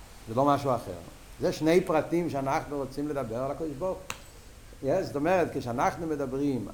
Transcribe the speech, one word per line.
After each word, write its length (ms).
זה 60
לא 100
משהו 300
אחר. 180
זה 120
שני 280
פרטים 500
שאנחנו 460
רוצים 320
לדבר 280
על 140
הקדוש 280
ברוך 200
הוא. 920
יש, 160
זאת 100
אומרת, 380
כשאנחנו 520
מדברים 680